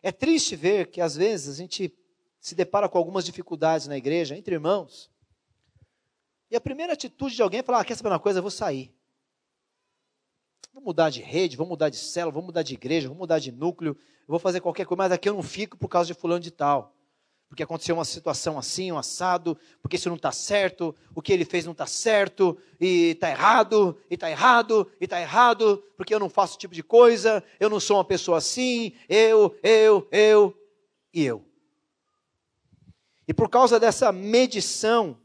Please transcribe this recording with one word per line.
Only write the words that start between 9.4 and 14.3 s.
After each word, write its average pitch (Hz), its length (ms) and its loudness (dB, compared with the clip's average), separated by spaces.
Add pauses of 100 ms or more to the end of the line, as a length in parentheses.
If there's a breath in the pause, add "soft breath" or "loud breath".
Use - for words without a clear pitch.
Vou 269 100 -20
mudar 165 260 0
de 123 120 -10
rede, 156 340 -4
vou 151 100 -6
mudar 156 240 -4
de 147 80 -10
célula, 170 360 -8
vou 160 100 -8
mudar 170 200 -6
de 139 100 -10
igreja, 135 340 -4
vou 143 100 -16
mudar 165 220 -2
de 131 120 -10
núcleo, 156 440 -8
eu - 320 -20
vou 165 120 -4